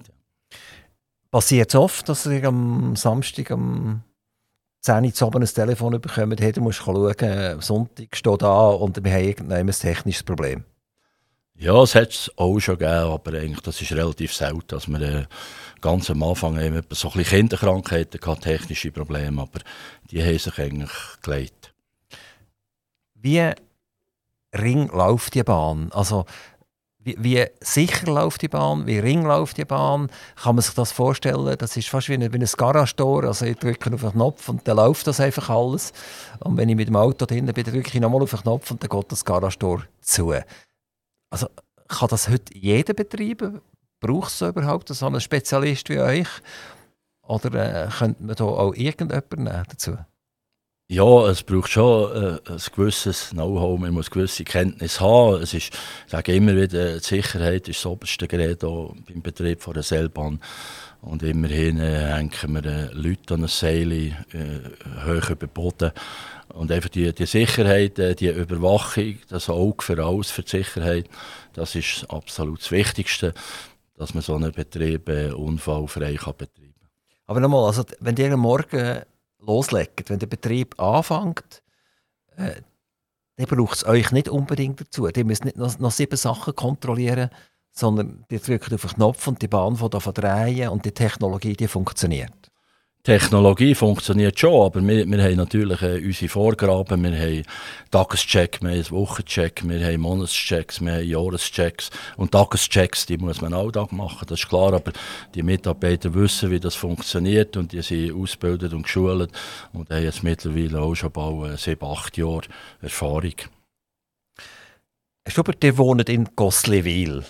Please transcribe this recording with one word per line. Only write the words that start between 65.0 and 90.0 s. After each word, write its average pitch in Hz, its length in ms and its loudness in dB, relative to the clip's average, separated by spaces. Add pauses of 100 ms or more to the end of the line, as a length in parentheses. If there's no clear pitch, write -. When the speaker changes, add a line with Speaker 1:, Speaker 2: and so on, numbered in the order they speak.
Speaker 2:
hoch 82 240 0
über 78 160 -6
den - 80 -12
Boden. 85 380 -2 (600)
Und 80 180 -6
einfach 87 200 -2
die, 87 240 0
die 87 120 -2
Sicherheit, 101 720 4
äh, 90 160 2
die 90 140 0
Überwachung, 90 880 0 (100)
das 90 200 -8
Auge 92 340 0
für 80 220 -2
alles, 95 260 -2
für - 120 -8
die - 80 -10
Sicherheit, 87 580 -2 (460)
das 82 200 -8
ist - 360 -6
absolut 78 500 -8
das - 100 -10
Wichtigste, 92 640 0 (640)
dass 76 160 -10
man 80 100 -4
so 78 120 -4
einen 78 180 -2
Betrieb, 80 560 -4
äh, 73 220 -2
unfallfrei 76 880 -4
kann 71 200 -8
betreiben. 71 380 -18 (520)
Speaker 1:
Aber 113 140 -2
nochmal, 135 260 4
also, 107 180 2 (160)
wenn 117 160 -2
ihr 139 160 2
am 131 80 2
Morgen 123 600 0 (380)
loslegt, 107 680 -2
wenn 101 120 -2
der 104 80 -6
Betrieb 120 520 -4
anfängt, 160 800 -2 (760)
äh, 190 240 -8 (760)
dann 127 100 -4
braucht 123 320 2
es - 80 -4
euch 117 260 4
nicht 135 160 2
unbedingt 139 540 -4
dazu. 123 260 -4
Ihr 120 160 0
müsst 110 200 0
nicht - 120 -4
noch, 120 240 -4
noch 123 100 0
sieben - 260 -2
Sachen - 380 -2
kontrollieren, 123 760 -2 (420)
sondern 107 560 0
ihr 113 100 -6
drückt 117 340 -2
auf 107 100 -4
den 90 80 -6
Knopf 110 360 2
und 131 160 -2
die 107 60 -2
Bahn 104 280 2
fängt 113 180 -2
an 101 60 -2